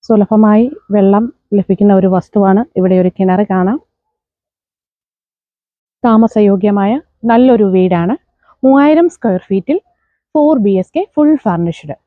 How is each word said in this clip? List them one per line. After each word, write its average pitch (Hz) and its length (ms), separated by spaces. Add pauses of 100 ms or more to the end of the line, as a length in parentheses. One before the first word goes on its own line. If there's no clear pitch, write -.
സുലഭമായി 214 680 (200)
വെള്ളം 202 420 (200)
ലഭിക്കുന്ന 202 400
ഒരു 190 140
വസ്തുവാണ്. 190 580 (120)
ഇവിടെ 185 180
ഒരു 185 140
കിണർ 190 340
കാണാം. 190 380 (2250)
താമസയോഗ്യമായ 208 960 (240)
നല്ലൊരു 233 380
വീടാണ്. 185 540 (460)
മൂവായിരം 294 460
സ്ക്വയർ 190 300 (100)
ഫീറ്റിൽ 226 320 (520)
ഫോർ 302 240
ബി 202 120
എസ് 185 260
കെ 381 200
ഫുൾ 302 200
ഫർണിഷ്ഡ്. 170 600 (120)